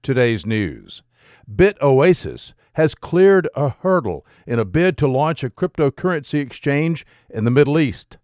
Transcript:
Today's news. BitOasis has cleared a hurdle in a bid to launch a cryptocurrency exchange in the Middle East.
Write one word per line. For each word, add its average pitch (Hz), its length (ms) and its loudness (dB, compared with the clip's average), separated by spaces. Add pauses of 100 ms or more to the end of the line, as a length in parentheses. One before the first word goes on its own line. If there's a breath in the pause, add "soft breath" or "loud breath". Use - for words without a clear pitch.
Today's 120 420 0
news. 87 560 -6 (480 soft breath)
BitOasis 143 1040 2 (200)
has 160 200 0
cleared 185 640 2
a 143 140 -2
hurdle 120 560 -4 (200 soft breath)
in 117 140 -2
a 110 60 -2
bid 156 320 0
to 147 100 0
launch 143 380 -2
a 127 40 -4
cryptocurrency 151 920 -4
exchange 147 640 -4 (240 soft breath)
in 110 160 -4
the 120 60 2
Middle 143 280 4
East. - 440 -4